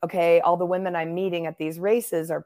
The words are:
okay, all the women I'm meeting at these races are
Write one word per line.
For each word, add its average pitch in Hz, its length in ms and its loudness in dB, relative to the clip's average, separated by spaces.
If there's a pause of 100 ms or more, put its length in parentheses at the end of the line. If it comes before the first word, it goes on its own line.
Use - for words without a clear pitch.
okay, 170 380 4
all 175 160 2
the 180 80 -2
women 180 320 -2
I'm 165 180 -4
meeting 175 300 -2
at 160 120 -8
these 160 220 -6
races 190 500 0
are 151 160 -4